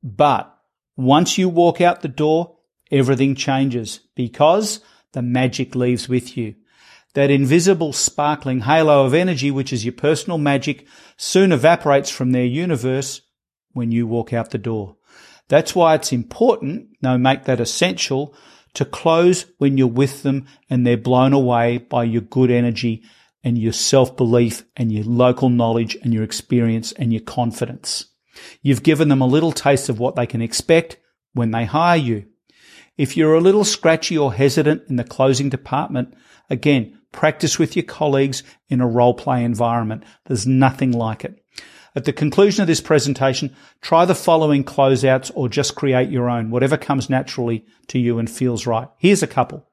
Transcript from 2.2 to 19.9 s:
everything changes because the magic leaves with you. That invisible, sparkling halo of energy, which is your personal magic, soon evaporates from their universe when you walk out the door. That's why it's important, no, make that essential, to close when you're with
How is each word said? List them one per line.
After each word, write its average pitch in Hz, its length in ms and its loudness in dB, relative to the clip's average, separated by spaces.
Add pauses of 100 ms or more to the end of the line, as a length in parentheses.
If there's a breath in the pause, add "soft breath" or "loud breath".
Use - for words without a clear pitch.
everything 135 440 2
changes 131 640 -4 (140)
because 160 680 0 (320 soft breath)
the 131 100 -6
magic 127 520 -2
leaves 123 360 -2
with 123 260 -4
you. 113 200 -10 (580 soft breath)
That 139 160 2
invisible, 156 640 2
sparkling 147 720 -2
halo 147 440 4
of 131 80 0
energy, 156 380 0
which 135 200 -4
is 110 120 -4
your 120 80 -4
personal 156 440 -2
magic, 143 480 -2 (320 soft breath)
soon 190 360 2
evaporates 143 580 2
from 127 220 -2
their 123 120 0
universe 131 760 -4 (520)
when 117 200 -4
you 117 120 0
walk 113 280 -4
out 113 180 -4
the 117 80 -8
door. 107 380 -8 (500 soft breath)
That's 156 300 0
why 165 180 4
it's - 180 -2
important, 160 760 -2 (140)
no, 127 140 0
make 135 280 0
that 123 160 -2
essential, 143 720 -4 (380 soft breath)
to - 120 -4
close 170 640 2 (120)
when 139 200 0
you're 131 80 4
with 131 380 -2